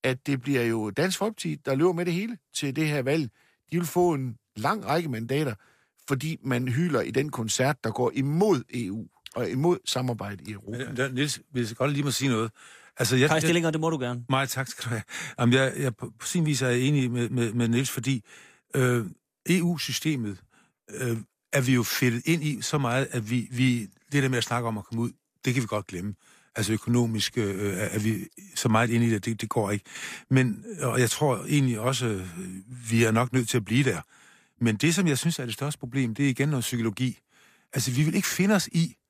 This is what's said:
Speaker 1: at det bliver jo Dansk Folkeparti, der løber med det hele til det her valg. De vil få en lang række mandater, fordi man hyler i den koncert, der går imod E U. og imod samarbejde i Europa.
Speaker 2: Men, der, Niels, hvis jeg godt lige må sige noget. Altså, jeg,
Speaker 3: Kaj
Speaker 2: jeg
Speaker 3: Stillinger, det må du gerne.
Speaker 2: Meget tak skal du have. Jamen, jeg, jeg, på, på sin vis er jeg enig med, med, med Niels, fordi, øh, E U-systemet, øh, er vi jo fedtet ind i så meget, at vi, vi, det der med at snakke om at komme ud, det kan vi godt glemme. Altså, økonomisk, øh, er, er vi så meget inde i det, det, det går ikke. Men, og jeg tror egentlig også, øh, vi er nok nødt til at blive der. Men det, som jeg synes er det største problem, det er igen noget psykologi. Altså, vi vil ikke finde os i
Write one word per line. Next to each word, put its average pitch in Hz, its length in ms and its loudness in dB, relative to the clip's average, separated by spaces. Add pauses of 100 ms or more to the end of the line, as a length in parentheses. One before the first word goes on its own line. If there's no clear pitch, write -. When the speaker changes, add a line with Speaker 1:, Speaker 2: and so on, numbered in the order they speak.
Speaker 1:
at 127 220 -2
det 139 160 -2
bliver 131 200 2
jo 113 280 0
Dansk 170 280 0
Folkeparti, 196 460 -4
der 139 100 0
løber 165 180 4
med 170 120 -2
det 175 100 0
hele 214 240 -4 (160)
til 139 220 -4
det 156 120 0
her 147 140 0
valg. 147 200 2 (500)
De 165 40 -2
vil 175 100 0
få 175 280 2
en 131 220 -4 (200)
lang 156 300 -2
række 160 220 0
mandater, 123 460 -2 (540)
fordi 143 360 -2
man 127 240 0
hyler 135 320 2
i - 100 -2
den 139 200 -2
koncert, 127 540 -2
der 113 60 0
går 123 240 0
imod 147 480 2 (120)
E 120 180 -4
U. 110 120 -8 (300)
og 113 160 -2
imod 156 360 2
samarbejde 104 600 -4
i 107 60 -10
Europa. 107 340 -10
Speaker 2:
Men, 120 100 -8
der, 135 120 0
Niels, 139 320 -2 (120)
hvis 120 180 -2
jeg 113 60 -10
godt 139 160 0
lige 143 120 -2
må 143 60 0
sige 135 200 0
noget. 110 200 2 (460)
Altså, 120 200 2
jeg, 131 120 6
Speaker 3:
Kaj 156 60 4
Speaker 2:
jeg 156 80 4
Speaker 3:
Stillinger, 165 280 4
det 156 100 -2
må 160 100 2
du 160 80 -2
gerne. 120 300 -4
Speaker 2:
Meget 135 200 2
tak 131 200 -4
skal - 160 -12
du - 40 -6
have. 113 140 -4 (360)
Jamen, 120 140 6
jeg, 131 240 4
jeg, 127 200 -2
på, - 220 -12
på - 80 -12
sin 170 200 0
vis 139 160 0
er 131 60 2
jeg 123 120 2
enig 131 300 2
med, 120 180 0
med, 120 240 0
med 117 160 2
Niels, 123 220 2
fordi, 131 340 -2 (500)
øh, 123 320 2 (440)
E 175 120 4
U-systemet, 143 760 -2 (500)
øh, 117 260 -2 (360)
er 139 80 4
vi 131 140 2
jo 123 80 4
fedtet 120 440 0
ind 160 180 0
i 147 180 -2
så 147 160 -2
meget, 135 320 0
at 110 200 -4
vi, 120 200 -2
vi, 123 380 0 (240)
det 143 100 2
der 135 60 2
med 127 100 0
at 113 60 -2
snakke 120 240 -2
om 110 100 -4
at 101 60 -10
komme 117 180 -4
ud, 120 80 -2 (340)
det 123 100 2
kan 131 80 2
vi 113 40 -4
godt 104 200 -4
glemme. 98 280 -8 (420)
Altså, 107 160 0
økonomisk, 113 680 0
øh, 101 400 -2
er, 104 60 -2
er 101 140 -4
vi 107 260 0 (300)
så - 140 -2
meget 113 220 4
inde 117 160 4
i 117 40 2
det, 107 140 0
det, 113 160 -4
det 110 80 -6
går 107 220 0
ikke. 101 140 -4 (460)
Men, 127 340 2 (180)
og 123 180 0
jeg 117 100 4
tror 127 380 0
egentlig 131 320 2
også, 123 260 0
øh, 95 200 -4 (640)
vi 117 140 6
er 113 60 6
nok 117 220 4
nødt 123 160 2
til - 80 0
at 110 80 2
blive 127 200 2
der. 95 160 0 (600)
Men 113 160 4
det, 160 180 2
som 190 120 2
jeg 139 120 2
synes 165 200 -2
er 127 60 -6
det 113 100 -6
største 147 240 -6
problem, 123 360 -2
det 143 120 0
er 139 40 4
igen 135 180 0
noget 135 140 0
psykologi. 117 560 -2 (540)
Altså, 127 180 0
vi 123 120 2
vil 156 120 2
ikke 202 140 0
finde 196 260 2
os 185 180 0
i 160 220 2 (160)